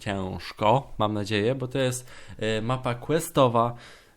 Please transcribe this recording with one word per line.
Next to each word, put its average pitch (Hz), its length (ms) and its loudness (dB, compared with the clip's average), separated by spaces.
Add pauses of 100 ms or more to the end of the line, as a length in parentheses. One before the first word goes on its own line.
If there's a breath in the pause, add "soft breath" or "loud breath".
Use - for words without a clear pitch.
ciężko, 98 960 0
mam 107 160 0
nadzieję, 104 400 0
bo 127 140 -6
to 135 100 -4
jest, 127 320 -2 (280 loud breath)
e, 110 240 -2
mapa 123 320 -2
questowa, 123 800 2 (420 loud breath)